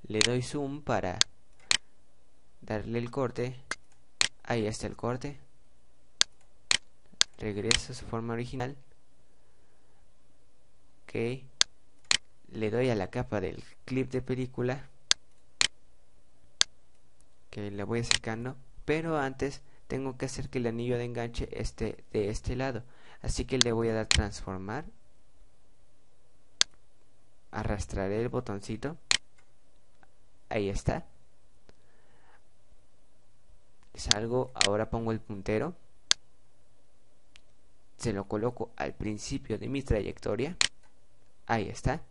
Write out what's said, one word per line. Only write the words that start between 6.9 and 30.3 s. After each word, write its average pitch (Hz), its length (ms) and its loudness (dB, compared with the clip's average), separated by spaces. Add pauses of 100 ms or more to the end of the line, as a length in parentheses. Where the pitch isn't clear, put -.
Regreso 107 540 4
a - 20 -4
su - 100 -6
forma 117 280 0
original. 127 420 0 (2250)
Ok. 120 400 0 (1040)
Le 110 200 2
doy 123 200 6
a 117 60 6
la 92 140 4
capa 120 300 2
del - 240 0 (220)
clip 131 260 2
de 127 100 2
película. 127 680 0 (2500)
Que 104 220 -4
la 101 140 -2
voy 117 160 2
acercando. 117 560 2 (260)
Pero 160 340 4
antes 135 440 2 (260)
tengo 131 300 0
que 135 80 0
hacer 131 240 -2
que - 80 0
el 117 100 4
anillo 120 300 4
de 120 80 2
enganche 120 420 0 (100)
esté - 540 0
de 104 180 6
este 120 280 2
lado. 131 260 2 (380)
Así 127 240 2
que 127 120 4
le 120 140 10
voy 113 160 6
a 113 60 6
dar 110 140 2
transformar. 101 760 2 (2750)
Arrastraré 104 680 2
el 120 60 2
botoncito. 123 680 -2 (1600)